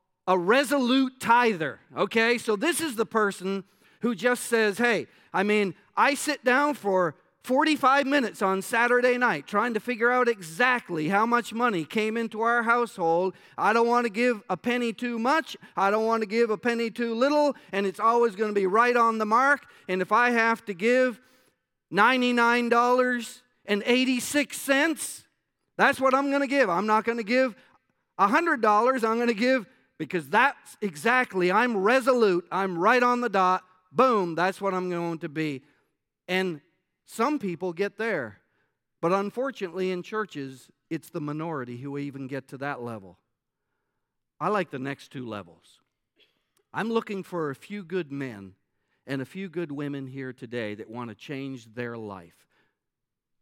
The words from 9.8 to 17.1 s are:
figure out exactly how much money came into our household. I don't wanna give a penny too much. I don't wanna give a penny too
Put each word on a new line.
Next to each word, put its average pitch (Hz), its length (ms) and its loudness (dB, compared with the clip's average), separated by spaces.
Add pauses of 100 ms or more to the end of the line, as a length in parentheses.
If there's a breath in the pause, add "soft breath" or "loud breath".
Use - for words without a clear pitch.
figure 240 280 0
out 247 200 2
exactly 175 800 -2
how 202 160 2
much 233 280 0
money 220 300 0
came 220 320 -4
into 226 240 -6
our 233 240 2
household. 190 720 0 (220 loud breath)
I 180 160 2
don't 233 140 4
wanna 240 200 2
give 226 420 0
a 185 60 -2
penny 240 380 -2
too 233 260 -6
much. 277 380 0 (180 loud breath)
I 196 160 2
don't 220 140 2
wanna 226 200 0
give 226 240 2
a 208 80 -2
penny 233 320 -2
too 233 240 -4